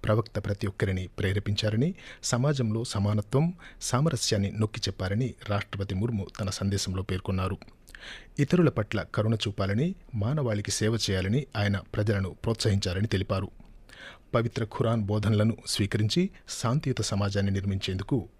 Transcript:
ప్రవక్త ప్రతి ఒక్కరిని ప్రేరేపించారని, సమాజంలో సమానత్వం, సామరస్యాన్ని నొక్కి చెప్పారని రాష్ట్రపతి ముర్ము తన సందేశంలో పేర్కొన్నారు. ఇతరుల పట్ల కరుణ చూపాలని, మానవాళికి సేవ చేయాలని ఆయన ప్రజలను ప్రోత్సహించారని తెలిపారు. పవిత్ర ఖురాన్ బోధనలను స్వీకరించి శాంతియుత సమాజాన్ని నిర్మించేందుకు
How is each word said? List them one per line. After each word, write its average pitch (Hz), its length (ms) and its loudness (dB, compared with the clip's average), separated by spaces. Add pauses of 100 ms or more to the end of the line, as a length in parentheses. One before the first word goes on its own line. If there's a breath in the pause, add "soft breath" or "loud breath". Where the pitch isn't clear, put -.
ప్రవక్త 110 360 0
ప్రతి 101 280 -4
ఒక్కరిని 95 360 -2 (160)
ప్రేరేపించారని, 104 680 0 (340 loud breath)
సమాజంలో 120 600 0
సమానత్వం, 107 640 2 (360 loud breath)
సామరస్యాన్ని 117 800 2
నొక్కి 110 220 0
చెప్పారని 104 520 -2 (160)
రాష్ట్రపతి 101 460 -2
ముర్ము 104 320 0 (120)
తన 95 100 -2
సందేశంలో 98 540 -2
పేర్కొన్నారు. 92 540 -2 (840 loud breath)
ఇతరుల 160 300 6
పట్ల - 320 -2 (140)
కరుణ 113 180 2
చూపాలని, 104 540 0 (280)
మానవాళికి 110 560 0
సేవ 113 240 2
చేయాలని 98 460 2 (140)
ఆయన 104 220 2 (180)
ప్రజలను 101 360 0 (120)
ప్రోత్సహించారని 101 640 2
తెలిపారు. 95 420 0 (840 loud breath)
పవిత్ర 117 280 0
ఖురాన్ 113 400 0
బోధనలను 107 540 2 (100)
స్వీకరించి 107 560 2 (380 loud breath)
శాంతియుత 127 400 0
సమాజాన్ని 101 500 0
నిర్మించేందుకు 98 680 -2 (200)